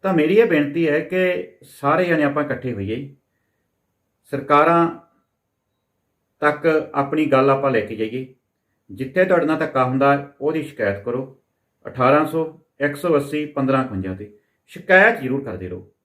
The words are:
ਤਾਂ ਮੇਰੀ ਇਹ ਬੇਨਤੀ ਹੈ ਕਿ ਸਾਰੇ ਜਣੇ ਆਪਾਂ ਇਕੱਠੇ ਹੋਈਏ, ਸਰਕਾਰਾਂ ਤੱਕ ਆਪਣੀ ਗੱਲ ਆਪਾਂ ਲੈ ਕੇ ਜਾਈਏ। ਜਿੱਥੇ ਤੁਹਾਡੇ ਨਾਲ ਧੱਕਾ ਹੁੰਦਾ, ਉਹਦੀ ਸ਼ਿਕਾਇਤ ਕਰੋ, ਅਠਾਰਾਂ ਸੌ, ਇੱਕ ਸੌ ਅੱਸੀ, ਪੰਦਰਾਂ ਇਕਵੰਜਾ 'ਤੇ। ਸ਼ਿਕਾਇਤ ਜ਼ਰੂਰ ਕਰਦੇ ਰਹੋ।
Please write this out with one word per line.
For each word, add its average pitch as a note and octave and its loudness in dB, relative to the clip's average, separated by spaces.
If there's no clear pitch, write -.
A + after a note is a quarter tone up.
ਤਾਂ F#3+ 0
ਮੇਰੀ D#3+ 2
ਇਹ A3 6
ਬੇਨਤੀ D#3 0
ਹੈ D3 0
ਕਿ F#3 -4
ਸਾਰੇ D#3 0
ਜਣੇ D#3+ 0
ਆਪਾਂ C#3+ -2
ਇਕੱਠੇ - -6
ਹੋਈਏ, A2 -8
ਸਰਕਾਰਾਂ D#3 4
ਤੱਕ D3 0
ਆਪਣੀ D3 0
ਗੱਲ C3+ 4
ਆਪਾਂ C#3 2
ਲੈ A#2 0
ਕੇ G#2+ -8
ਜਾਈਏ। A#2 -6
ਜਿੱਥੇ C3 -2
ਤੁਹਾਡੇ F3 2
ਨਾਲ D#3 -2
ਧੱਕਾ C3+ 0
ਹੁੰਦਾ, C#3 0
ਉਹਦੀ D#3 -2
ਸ਼ਿਕਾਇਤ G2 -4
ਕਰੋ, B2 -6
ਅਠਾਰਾਂ C3 2
ਸੌ, D#3 -2
ਇੱਕ C#3+ -2
ਸੌ E3 0
ਅੱਸੀ, D3+ -2
ਪੰਦਰਾਂ C3+ -2
ਇਕਵੰਜਾ F#2+ -6
'ਤੇ। G2+ -14
ਸ਼ਿਕਾਇਤ G3 4
ਜ਼ਰੂਰ C3+ -4
ਕਰਦੇ F#2 -10
ਰਹੋ। F2+ -14